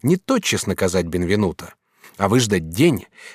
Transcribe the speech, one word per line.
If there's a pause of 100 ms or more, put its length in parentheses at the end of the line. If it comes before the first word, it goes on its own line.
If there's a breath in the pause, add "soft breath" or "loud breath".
не
тотчас
наказать
Бенвенуто, (420 soft breath)
а
выждать
день, (300 loud breath)